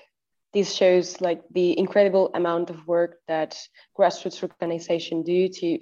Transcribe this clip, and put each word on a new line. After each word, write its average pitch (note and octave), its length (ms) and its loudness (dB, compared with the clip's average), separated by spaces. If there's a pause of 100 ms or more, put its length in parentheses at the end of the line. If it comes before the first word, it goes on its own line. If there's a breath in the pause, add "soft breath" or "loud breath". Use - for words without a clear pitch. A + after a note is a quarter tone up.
(520)
this G3 220 0
shows, F3+ 480 2
like, E3+ 200 -4 (100)
the F3 260 2
incredible F#3+ 560 4
amount E3+ 340 -2
of D#3+ 180 -16
work E3+ 300 0 (120)
that D#3 300 -4 (400 soft breath)
grassroots F#3 440 0
organizations E3+ 840 -4
do F3+ 220 2
to E3+ 340 -4